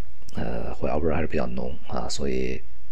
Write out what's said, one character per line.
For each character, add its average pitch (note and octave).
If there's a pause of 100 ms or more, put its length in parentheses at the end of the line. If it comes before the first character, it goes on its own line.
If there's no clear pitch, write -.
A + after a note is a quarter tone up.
(340)
呃， -
火 -
药 B1+
味 E2
儿 D2
还 D#2
是 D#2
比 D2+
较 C2+
浓 C2 (140)
啊， -
所 C#2
以 B1+ (320)